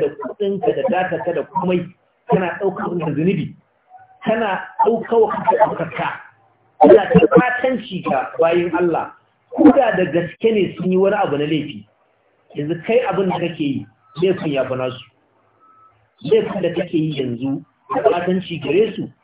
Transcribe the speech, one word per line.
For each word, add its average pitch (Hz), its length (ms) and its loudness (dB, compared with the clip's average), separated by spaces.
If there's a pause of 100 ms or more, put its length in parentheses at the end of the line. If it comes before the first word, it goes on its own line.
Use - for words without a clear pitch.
da 147 80 -2
kuɗinka 202 640 -6
da 180 140 -4
datarka 175 440 -4
da 139 100 -4
komai, 175 420 -4 (440)
kana 175 300 -2
ɗaukar 196 300 -4
wani 160 260 -4
zunubi. 156 400 -2 (680)
Kana 220 340 -2 (260)
ɗaukawa 220 460 2
kanka - 240 0 (100)
ɗaukarka. 165 420 -6 (720)
Kana 359 320 8
ta 226 60 8 (100)
ɓatanci 247 800 0
ga 135 300 -2
bayin 170 360 2
Allah. 170 380 -2 (400)
Ko - 180 2
da 254 240 4
da 185 100 2
gaske 175 460 0
ne 202 240 0
sun 175 160 -2
yi 185 60 2
wani 196 180 4
abu 185 220 0
na 147 80 0
laifi. 147 400 -4 (720)
Yanzu 156 300 -6
kai 226 180 4
abin 190 240 0
da 160 100 -2
kake 165 240 -6
yi, 131 220 -4 (360)
laifin 175 320 0
ya 135 140 -2
fi 131 60 -4
nasu. 127 320 -6 (1160)
Laifin 196 380 0
da 175 120 0
kake 175 240 -4
yi 156 240 0
yanzu, 127 420 -4 (320)
da - 60 -2
ɓatanci 180 640 0
gare 196 320 0
su, - 140 -8 (140)